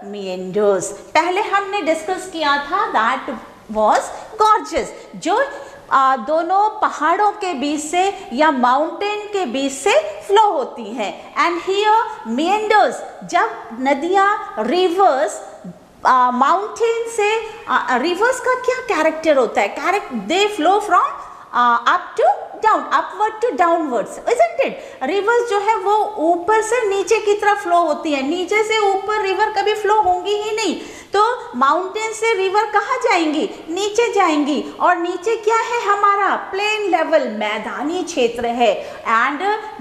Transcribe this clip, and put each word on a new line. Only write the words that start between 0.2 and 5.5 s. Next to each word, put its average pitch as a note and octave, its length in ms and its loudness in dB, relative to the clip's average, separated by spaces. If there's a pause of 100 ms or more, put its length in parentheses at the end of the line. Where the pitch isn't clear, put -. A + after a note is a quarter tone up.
पहले F4+ 560 -2
हमने G4 400 -2
डिस्कस D#4+ 520 -4
किया D4 240 0
था, F4 360 -4
that B3+ 420 0 (420)
was G#3+ 240 4 (400)
gorges, E4 440 2 (300)
जो, G4+ 340 0 (420)